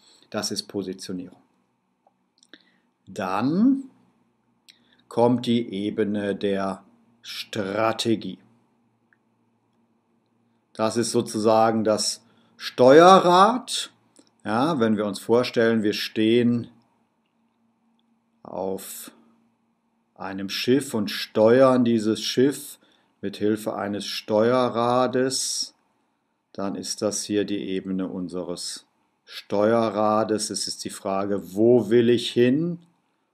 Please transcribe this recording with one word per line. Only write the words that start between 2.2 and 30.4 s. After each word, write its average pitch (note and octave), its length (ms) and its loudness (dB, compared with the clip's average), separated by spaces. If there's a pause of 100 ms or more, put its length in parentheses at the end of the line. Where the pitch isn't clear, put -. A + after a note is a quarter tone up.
Dann B2 800 0 (1300)
kommt A#2+ 340 2
die A#2+ 280 -2
Ebene G2+ 640 -4
der G2 480 -4 (360)
Strategie. G#2+ 1200 -4 (2250)
Das A2 240 -2
ist A#2 160 -2
sozusagen A2 720 2
das G#2+ 400 -2 (320)
Steuerrad. F3+ 1400 6 (540)
Ja, B2+ 340 -2
wenn A2 160 2
wir G#2 100 -2
uns G2 140 -6
vorstellen, A2+ 640 2
wir G#2 80 2
stehen A#2 800 0 (1700)
auf - 720 -10 (1040)
einem G2 320 -10
Schiff B2+ 460 -2
und G#2 180 -4
steuern B2+ 720 4
dieses A2 380 0
Schiff - 580 -2 (400)
mit G2 160 -10
Hilfe G#2+ 400 -4
eines G2+ 300 -8
Steuerrades, B2 1700 -2 (800)
dann G2 220 -8
ist - 260 -10
das G#2 220 -4
hier G2+ 200 -2
die G2 240 -6
Ebene F#2+ 400 -6
unseres F2 800 -10 (400)
Steuerrades. G#2+ 1300 0